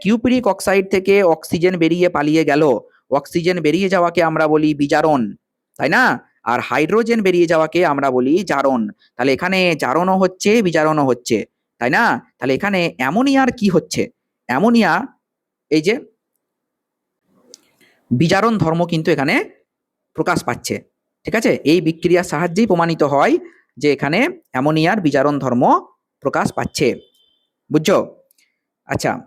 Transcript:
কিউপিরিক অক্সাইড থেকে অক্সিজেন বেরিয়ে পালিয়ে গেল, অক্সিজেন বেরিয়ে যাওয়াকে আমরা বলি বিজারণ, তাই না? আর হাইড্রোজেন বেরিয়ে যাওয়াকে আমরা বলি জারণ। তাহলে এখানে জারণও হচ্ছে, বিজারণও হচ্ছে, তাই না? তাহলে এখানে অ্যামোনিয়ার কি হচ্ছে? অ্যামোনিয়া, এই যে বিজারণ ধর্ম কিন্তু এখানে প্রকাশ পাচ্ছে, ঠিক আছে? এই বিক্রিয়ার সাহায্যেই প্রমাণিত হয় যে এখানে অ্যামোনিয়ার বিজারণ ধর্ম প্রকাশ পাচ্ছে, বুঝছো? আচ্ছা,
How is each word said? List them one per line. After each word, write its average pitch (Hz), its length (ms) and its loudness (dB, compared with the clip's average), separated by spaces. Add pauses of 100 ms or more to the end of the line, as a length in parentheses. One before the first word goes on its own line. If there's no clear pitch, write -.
কিউপিরিক 233 420 0 (100)
অক্সাইড 190 380 -2
থেকে 196 240 2 (180)
অক্সিজেন 175 480 -2
বেরিয়ে 170 280 2
পালিয়ে 156 400 0
গেল, 147 140 2 (480)
অক্সিজেন 170 540 -2
বেরিয়ে 175 280 0
যাওয়াকে 175 360 0
আমরা 160 180 0
বলি 156 220 2 (120)
বিজারণ, 151 400 2 (580)
তাই 127 160 -2
না? 254 80 2 (480)
আর 120 160 0
হাইড্রোজেন 202 580 0
বেরিয়ে 175 260 2
যাওয়াকে 160 340 0
আমরা 139 260 0
বলি 127 220 0 (180)
জারণ। 135 300 0 (340)
তাহলে 131 180 0
এখানে 180 260 -2 (240)
জারণও 165 380 0
হচ্ছে, 185 300 0 (160)
বিজারণও 156 420 0
হচ্ছে, 123 280 -2 (440)
তাই 120 140 -2
না? 220 80 2 (320)
তাহলে 131 220 -4
এখানে 196 220 -4 (200)
অ্যামোনিয়ার 254 500 0 (100)
কি 202 160 0
হচ্ছে? - 260 -2 (480)
অ্যামোনিয়া, 190 440 2 (800)
এই 156 160 2
যে 214 80 2 (2250)
বিজারণ 190 460 2
ধর্ম 165 240 0 (100)
কিন্তু 160 200 -2
এখানে 147 240 0 (800)
প্রকাশ 165 320 -2
পাচ্ছে, 113 280 -6 (500)
ঠিক 156 140 -4
আছে? 226 120 2 (200)
এই 175 100 4
বিক্রিয়ার 170 500 0
সাহায্যেই 175 380 -2
প্রমাণিত 165 340 0 (100)
হয় 175 220 2 (420)
যে 147 180 -2
এখানে 147 240 -2 (320)
অ্যামোনিয়ার 156 540 0
বিজারণ 143 380 2
ধর্ম 127 200 0 (600)
প্রকাশ 151 240 -2 (100)
পাচ্ছে, 123 300 -2 (840)
বুঝছো? 156 280 2 (920)
আচ্ছা, - 220 -2 (160)